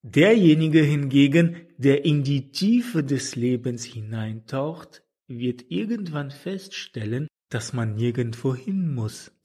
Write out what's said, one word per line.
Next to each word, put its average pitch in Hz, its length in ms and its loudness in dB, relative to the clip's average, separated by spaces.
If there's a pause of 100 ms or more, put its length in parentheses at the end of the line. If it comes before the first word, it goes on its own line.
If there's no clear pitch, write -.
Derjenige 160 800 6
hingegen, 143 840 2 (120)
der 139 260 2
in 147 200 2
die 139 260 -2
Tiefe 208 520 0
des 135 340 -4
Lebens 120 480 -2
hineintaucht, 113 1160 -8 (240)
wird 123 440 -6
irgendwann 175 600 -6
feststellen, 139 960 -8 (220)
dass - 240 -8
man 113 220 -4
nirgendwo 117 600 -2
hin 180 400 -4
muss - 380 -6 (120)